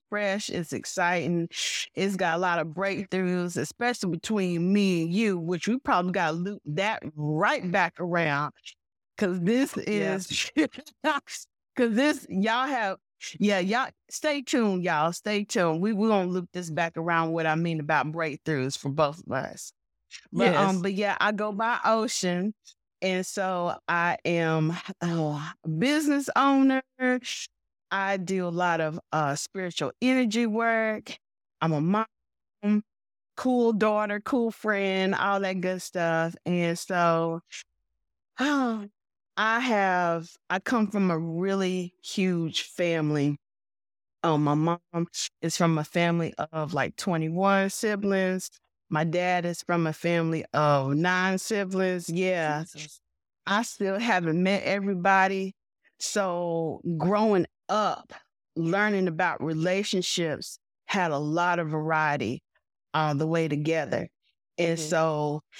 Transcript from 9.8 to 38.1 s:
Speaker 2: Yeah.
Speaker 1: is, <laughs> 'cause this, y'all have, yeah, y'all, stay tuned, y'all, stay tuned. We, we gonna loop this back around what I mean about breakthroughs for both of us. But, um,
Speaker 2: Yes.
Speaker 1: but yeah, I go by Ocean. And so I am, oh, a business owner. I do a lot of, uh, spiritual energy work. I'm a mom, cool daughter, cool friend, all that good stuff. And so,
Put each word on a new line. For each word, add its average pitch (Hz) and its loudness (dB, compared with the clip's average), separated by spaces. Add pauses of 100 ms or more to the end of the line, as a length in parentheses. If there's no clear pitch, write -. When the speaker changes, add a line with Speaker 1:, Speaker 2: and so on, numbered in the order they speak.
Speaker 2:
Yeah. 202 0
Speaker 1:
is, - -4
<laughs> - -2 (720)
'cause 233 2
this, 294 2
y'all 220 0
have, 226 -2 (420)
yeah, 202 4
y'all, 214 0 (200)
stay 294 -2
tuned, 208 2
y'all, 165 2
stay 208 -2
tuned. 170 2
We, 214 0
we 208 2
gonna 196 2
loop 180 -4
this 180 -8
back 165 -2
around 165 2
what 165 0
I 156 2
mean 165 0
about 151 0
breakthroughs 151 -2
for - -6
both 151 0
of - -10
us. - -6 (640)
But, 180 4
um, 190 4
Speaker 2:
Yes. 175 -4
Speaker 1:
but 196 -2
yeah, 202 0
I 208 2
go 214 -4
by 226 -2
Ocean. 208 0 (500)
And 185 0
so 185 -2 (100)
I 170 2
am, 160 2 (280)
oh, 160 -2 (120)
a - -16
business 285 0
owner. 269 4 (1040)
I 196 0
do 185 -2
a - -4
lot 170 2
of, 156 -2 (120)
uh, 147 0
spiritual 180 -6 (100)
energy 240 2
work. 220 0 (440)
I'm 165 2
a 147 2
mom, 208 -2 (540)
cool 240 2
daughter, 208 0
cool 233 0
friend, 196 0
all 196 2
that 190 -2
good 180 -2
stuff. 165 0 (100)
And 170 0
so, 165 2 (960)